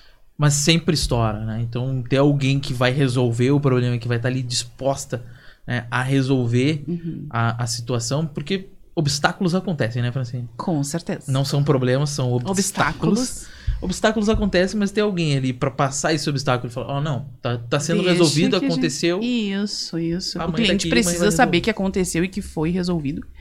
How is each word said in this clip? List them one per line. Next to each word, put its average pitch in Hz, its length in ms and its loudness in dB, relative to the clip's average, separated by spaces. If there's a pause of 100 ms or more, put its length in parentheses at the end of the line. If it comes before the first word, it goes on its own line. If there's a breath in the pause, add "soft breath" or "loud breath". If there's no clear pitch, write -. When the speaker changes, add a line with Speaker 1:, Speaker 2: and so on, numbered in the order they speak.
(360 loud breath)
Speaker 1:
mas 147 200 4
sempre 165 400 2
estoura, 110 500 0
né? 110 160 -4
Então, 127 480 -4
ter 131 80 2
alguém 139 420 4
que 139 140 -2
vai 123 180 2
resolver 123 600 2
o 147 80 4
problema, 123 400 2
que 120 80 -6
vai 120 100 2
tá 117 100 -2
ali 127 140 0
disposta, 131 840 -4 (440 loud breath)
né, 120 240 -2
a 120 100 0
resolver 135 880 2
Speaker 2:
Uhum. 170 420 -6
Speaker 1:
a, 117 340 0
a 117 40 -2
situação, 123 580 -4
porque 185 440 -6 (260)
obstáculos 160 600 0
acontecem, 139 460 -2
né, 120 100 0
Francine? 120 460 -6
Speaker 2:
Com 151 260 0
certeza. 170 480 -6
Speaker 1:
Não 139 140 2
são 143 180 2
problemas, 131 460 2
são 127 240 -2
obstáculos. 170 880 0
Speaker 2:
Obstáculos. - 280 -6 (340 loud breath)
Speaker 1:
Obstáculos 214 480 0
acontecem, 190 480 2
mas 202 140 0
tem 208 120 0
alguém 170 340 0
ali 131 160 0
pra 131 180 -2
passar 143 400 0
esse 156 180 0
obstáculo 127 400 0
e 113 40 -10
falar, 135 240 -6
"Ó, 139 40 -2
não, 147 260 -4 (140)
tá, 123 160 -2
tá 139 220 -2
sendo 170 220 0
Speaker 2:
Deixa 180 100 4
Speaker 1:
resolvido, 165 380 4
Speaker 2:
que 202 80 2
a - 100 0
gente - 60 2
Speaker 1:
aconteceu." 170 480 0
Speaker 2:
Isso, 208 760 -2
isso. 170 400 -4
Speaker 1:
A 165 80 -4
Speaker 2:
O - 20 -2
Speaker 1:
mãe 175 40 0
tá 226 120 0
Speaker 2:
cliente 196 100 4
Speaker 1:
aqui, 190 140 0
a 165 80 2
mãe 240 80 6
Speaker 2:
precisa 175 220 0
Speaker 1:
vai 170 60 4
Speaker 2:
saber 170 260 4
Speaker 1:
resolver. 170 40 2
Speaker 2:
que - 80 0
aconteceu 190 560 0
e - 20 0
que 196 140 -6
foi 165 300 -2
resolvido, 175 540 -2 (160 loud breath)